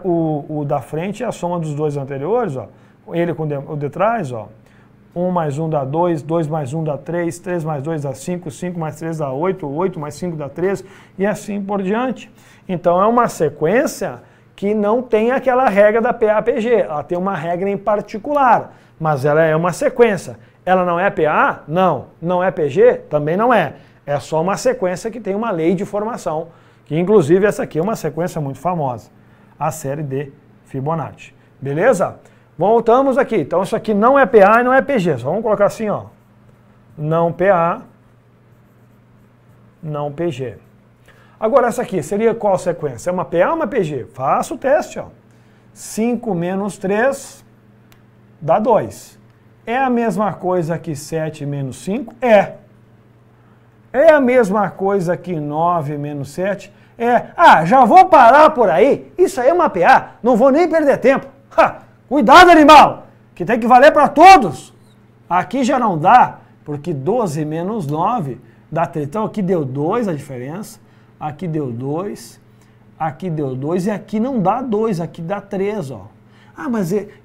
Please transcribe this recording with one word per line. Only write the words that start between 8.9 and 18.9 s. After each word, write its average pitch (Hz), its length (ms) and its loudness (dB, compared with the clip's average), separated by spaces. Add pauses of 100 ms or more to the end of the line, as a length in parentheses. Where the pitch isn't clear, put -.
três 165 240 -8
dá 139 120 -4
oito, 165 360 -4
oito 175 320 -4
mais 147 160 -10
cinco 175 200 -8
dá 147 140 -10
treze, 185 340 -4 (360)
e 196 60 -2
assim 208 360 -6
por 196 220 -4
diante. 226 480 -4 (360)
Então 175 320 0
é 196 60 2
uma 233 220 2
sequência 165 960 -2 (320)
que 202 180 -4
não 220 300 0
tem 226 280 0
aquela 254 380 0
regra 208 320 4
da 233 120 0
P 214 160 0
A 214 120 2
P 247 200 -2
G, 240 120 0
ela 160 300 -2
tem 175 120 -8
uma 185 200 -4
regra 175 340 -4
em 202 80 -4
particular, 214 960 -2 (260)